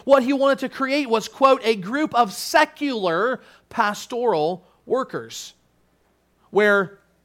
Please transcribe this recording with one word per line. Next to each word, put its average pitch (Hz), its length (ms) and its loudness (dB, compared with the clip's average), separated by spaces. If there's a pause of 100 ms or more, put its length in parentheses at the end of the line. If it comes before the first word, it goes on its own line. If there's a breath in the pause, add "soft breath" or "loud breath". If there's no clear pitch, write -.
what 269 180 6
he 269 100 0
wanted 269 260 2
to 262 100 -6
create 269 380 -2
was, 226 200 -2
quote, 269 360 4
"a 226 120 0
group 247 400 -4
of 233 180 2
secular 247 1080 -2 (280 soft breath)
pastoral 208 960 -2 (220 soft breath)
workers," 175 680 -6 (1000)
where 202 460 2 (280)